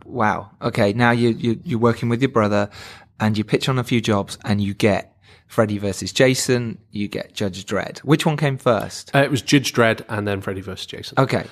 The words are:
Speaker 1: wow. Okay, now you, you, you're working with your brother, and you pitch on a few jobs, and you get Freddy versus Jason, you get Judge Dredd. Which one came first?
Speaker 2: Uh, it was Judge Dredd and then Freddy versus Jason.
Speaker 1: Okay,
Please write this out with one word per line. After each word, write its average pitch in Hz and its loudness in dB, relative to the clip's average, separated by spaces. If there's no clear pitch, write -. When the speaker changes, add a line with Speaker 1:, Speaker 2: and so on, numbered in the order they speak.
Speaker 1:
wow. 107 -2
Okay, 117 2
now 120 4
you, 120 2
you, 113 -2
you're 120 -4
working 117 2
with 120 0
your 131 0
brother, 104 2
and 107 2
you 107 -2
pitch - 0
on 127 0
a 123 -2
few 120 0
jobs, 101 -2
and 104 0
you 101 -2
get 98 0
Freddy 104 0
versus 98 -4
Jason, 127 2
you 104 -6
get - -10
Judge 95 -6
Dredd. 90 -6
Which 156 2
one 156 2
came 139 -2
first? - -2
Speaker 2:
Uh, 139 4
it 139 2
was 135 0
Judge 139 2
Dredd 113 2
and 104 -4
then 101 -2
Freddy 98 -8
versus 92 -12
Jason. - -8
Speaker 1:
Okay, 123 0